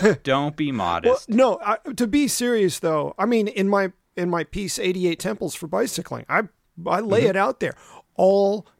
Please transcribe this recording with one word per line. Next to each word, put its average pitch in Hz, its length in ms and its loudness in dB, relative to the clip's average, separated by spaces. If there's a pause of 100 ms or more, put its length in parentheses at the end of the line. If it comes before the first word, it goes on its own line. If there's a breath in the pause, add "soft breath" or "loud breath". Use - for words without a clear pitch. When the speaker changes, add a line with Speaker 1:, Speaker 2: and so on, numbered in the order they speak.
Speaker 1:
<laughs> 165 160 2
Speaker 2:
don't 143 320 0
be 147 160 -2
modest. 92 560 0
Speaker 1:
Well, 214 80 -2
no, 302 280 4
I, - 280 -4
to 240 160 -2
be 285 200 2
serious 226 520 0
though, 156 380 -2
I 196 80 0
mean, 226 220 2
in 196 200 -2
my, 196 240 0 (220)
in 180 140 -2
my 170 160 -2
piece, 190 340 -8
eighty-eight 180 400 -2
Temples 190 360 -6
for - 120 -12
Bicycling, 170 640 -6
I, 175 140 0 (440)
I 180 140 0
lay 214 220 2
Speaker 2:
Mm-hmm. 220 80 4
Speaker 1:
it 180 60 -2
out 214 240 0
there. 143 140 -4 (400 loud breath)
All 196 520 4 (120 soft breath)